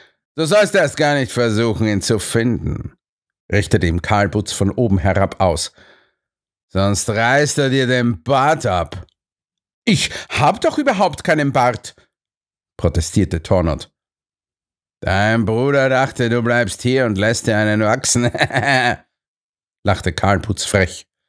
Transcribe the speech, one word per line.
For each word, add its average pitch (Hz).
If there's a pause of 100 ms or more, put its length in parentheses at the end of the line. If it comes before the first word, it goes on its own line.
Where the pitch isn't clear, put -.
(340)
Du 160
sollst 202
erst 170
gar 147
nicht 131
versuchen, 113
ihn 104
zu 110
finden“, - (580)
richtete 101
ihm 82
Karlbutz 104
von 98
oben 101
herab 95
aus. 87 (1000)
„Sonst 98
reißt 127
er 135
dir 131
den 120
Bart 139
ab.“ 90 (800)
„Ich - (200)
hab 156
doch 320
überhaupt 202
keinen 151
Bart“, 123 (840)
protestierte 85
Tornot. 82 (1080)
„Dein 104
Bruder 135
dachte, 127
du 120
bleibst 120
hier 127
und 104
lässt 110
dir 110
einen 107
wachsen“, 120 (760)
<laughs> -
lachte 92
Karlputz 98
frech. - (220)